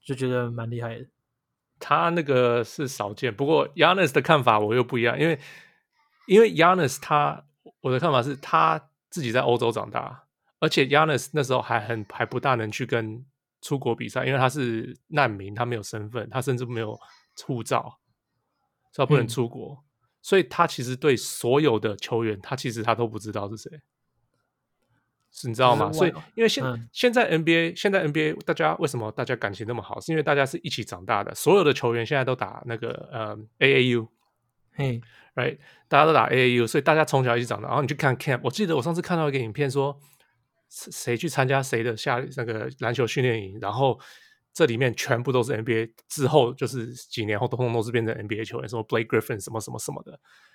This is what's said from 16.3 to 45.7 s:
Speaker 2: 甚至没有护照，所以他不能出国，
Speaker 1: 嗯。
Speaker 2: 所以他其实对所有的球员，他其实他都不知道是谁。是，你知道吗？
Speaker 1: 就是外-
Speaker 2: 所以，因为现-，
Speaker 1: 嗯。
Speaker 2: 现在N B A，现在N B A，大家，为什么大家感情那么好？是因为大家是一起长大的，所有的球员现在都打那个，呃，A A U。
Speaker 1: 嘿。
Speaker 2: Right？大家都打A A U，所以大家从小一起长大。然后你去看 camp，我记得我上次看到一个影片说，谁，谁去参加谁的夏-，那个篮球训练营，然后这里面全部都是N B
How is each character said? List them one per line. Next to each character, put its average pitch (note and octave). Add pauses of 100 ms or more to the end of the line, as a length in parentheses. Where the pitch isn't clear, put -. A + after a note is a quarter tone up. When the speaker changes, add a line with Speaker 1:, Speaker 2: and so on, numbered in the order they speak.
Speaker 2:
甚 B2+
至 A#2+
没 A#2
有 A2 (460)
护 B2
照， A#2 (920)
所 C#3+
以 -
他 -
不 D3
能 A#2+
出 A#2
国， C3
Speaker 1:
嗯。 - (340)
Speaker 2:
所 G3
以 E3+
他 -
其 -
实 B2+
对 C3
所 B2
有 C3+
的 G#2
球 A#2
员， G#2+
他 -
其 C3
实 A2
他 A2+
都 A#2
不 A2
知 G#2+
道 G2+
是 A2
谁。 D3+ (1500)
是， C3+
你 A#2
知 A2+
道 B2
吗？ A2
Speaker 1:
就 G2+
是 -
外- F3+
Speaker 2:
所 -
以， - (120)
因 A3+
为 A3+
现-， -
Speaker 1:
嗯。 A#2
Speaker 2:
现 B3
在 A#3
N D#3+
B E3
A， E3
现 -
在 G3
N D3+
B D#3
A， D3+ (120)
大 E3+
家， D#3
为 E3+
什 C3
么 A2
大 B2+
家 B2
感 A2
情 G#2
那 A#2
么 A2+
好？ -
是 -
因 -
为 D#3
大 D3+
家 C#3+
是 -
一 -
起 -
长 F#2
大 G#2
的， -
所 F3
有 G3
的 D3
球 A#2+
员 A#2
现 D3
在 C3+
都 B2+
打 A#2
那 A#2
个， A#2
呃 G#2+ (200)
，A C#3
A B2+
U。 A#2 (640)
Speaker 1:
嘿。 B2+ (340)
Speaker 2:
Right？ B2 (320)
大 D3
家 D3+
都 D#3+
打 B2
A B2+
A B2+
U， A#2+
所 D3+
以 -
大 D#3
家 D#3
从 C3+
小 A#2+
一 B2
起 B2
长 G#2+
大。 B2
然 -
后 C#3+
你 C3+
去 D3
看 C3
camp， B2+
我 B2
记 G#3
得 E3
我 B2+
上 E3
次 F3
看 F3
到 D#3+
一 D3
个 C3+
影 A2+
片 C#3+
说， C#3 (680)
谁， -
谁 A#2+
去 E3+
参 C3+
加 C3+
谁 B2+
的 A#2
夏-， B2+ (140)
那 B2
个 A2 (100)
篮 A#2+
球 A#2+
训 C3
练 A2+
营， G2
然 G2
后 B2+ (540)
这 E3
里 A#2
面 B2
全 A#2+
部 C3+
都 B2
是 A#2
N A2+
B A2+